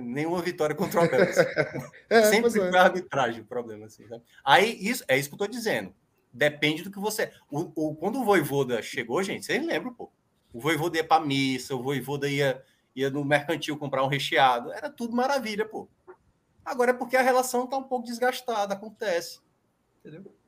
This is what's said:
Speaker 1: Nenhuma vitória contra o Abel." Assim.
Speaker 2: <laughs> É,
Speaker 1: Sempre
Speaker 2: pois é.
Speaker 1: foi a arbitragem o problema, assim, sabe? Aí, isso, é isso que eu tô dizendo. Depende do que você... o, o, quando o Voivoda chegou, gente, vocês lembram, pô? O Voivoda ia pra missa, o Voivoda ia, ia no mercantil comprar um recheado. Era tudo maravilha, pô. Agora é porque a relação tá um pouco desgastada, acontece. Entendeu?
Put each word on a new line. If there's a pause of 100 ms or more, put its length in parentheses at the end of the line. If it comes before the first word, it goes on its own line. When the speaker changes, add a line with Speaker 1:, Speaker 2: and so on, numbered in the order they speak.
Speaker 1:
Nenhuma
vitória
contra
o
Abel."
Assim.
Speaker 2:
<laughs> (140)
É,
Speaker 1:
Sempre (100)
Speaker 2:
pois
é.
Speaker 1:
foi
a
arbitragem
o
problema,
assim,
sabe? (200)
Aí,
isso,
é
isso
que
eu
tô
dizendo. (400)
Depende
do
que
você... (180)
o,
o,
quando
o
Voivoda
chegou,
gente,
vocês
lembram,
pô? (420)
O
Voivoda
ia
pra
missa,
o
Voivoda
ia, (340)
ia
no
mercantil
comprar
um
recheado.
Era
tudo
maravilha,
pô. (760)
Agora
é
porque
a
relação
tá
um
pouco
desgastada,
acontece. (640)
Entendeu? (160)